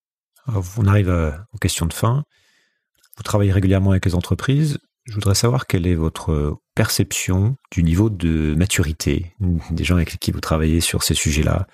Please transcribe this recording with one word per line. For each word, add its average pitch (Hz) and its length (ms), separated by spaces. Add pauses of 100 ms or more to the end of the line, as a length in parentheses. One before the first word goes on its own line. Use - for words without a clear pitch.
(460)
Alors, 101 180 (120)
on 110 100
arrive 98 240
à, 82 440
aux - 40
questions - 280
de 80 80
fin. 123 280 (960)
Vous - 60
travaillez 101 260
régulièrement 95 400
avec 92 140
les 85 100
entreprises. 139 640 (260)
Je 107 100
voudrais 101 200
savoir 123 320
quelle 87 220
est 87 80
votre 78 600 (200)
perception 104 800 (160)
du 92 100
niveau 87 280
de 80 440
maturité 80 800 (380)
des 80 100
gens 85 140
avec 82 240
qui - 100
vous - 100
travaillez 80 400
sur - 220
ces - 120
sujets-là. 78 600